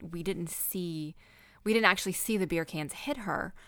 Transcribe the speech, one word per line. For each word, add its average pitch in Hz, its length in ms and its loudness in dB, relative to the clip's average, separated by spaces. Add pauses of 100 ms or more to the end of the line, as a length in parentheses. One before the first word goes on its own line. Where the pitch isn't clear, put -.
we 170 140 -8
didn't 170 280 -4
see, 160 640 -4 (500)
we 214 80 4
didn't 220 140 8
actually 190 260 4
see - 240 0
the 185 100 2
beer 165 180 0
cans 156 280 -6
hit - 260 -4
her, 196 360 -2 (120)